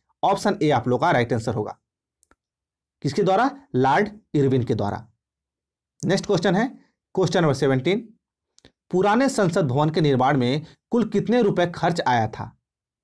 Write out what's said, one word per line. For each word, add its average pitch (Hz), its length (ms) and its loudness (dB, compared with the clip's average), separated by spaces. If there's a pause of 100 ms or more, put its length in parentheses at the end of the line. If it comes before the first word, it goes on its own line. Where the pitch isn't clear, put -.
(240)
ऑप्शन 196 380 0
ए 156 80 2
आप 127 180 0
लोग 123 140 0
का 170 100 2
राइट 123 220 0
आंसर 113 200 -4
होगा। 107 240 -8 (1200)
किसके 147 220 -2
द्वारा? 190 260 2 (260)
लॉर्ड 139 340 2 (240)
इरविन 135 300 2
के 123 120 -2
द्वारा। 104 320 -6 (960)
नेक्स्ट 190 200 0
क्वेश्चन 190 300 0
है, 170 120 0 (480)
क्वेश्चन 185 260 2
नंबर 151 120 4
सेवनटीन, 139 600 -2 (800)
पुराने 208 380 2
संसद 185 380 0
भवन 143 220 0
के 160 120 -2
निर्माण 139 360 2
में 131 280 -2 (260)
कुल 233 180 0
कितने 208 320 0
रुपए 180 260 0
खर्च 175 400 -4
आया 120 200 2
था? - 300 -14 (460)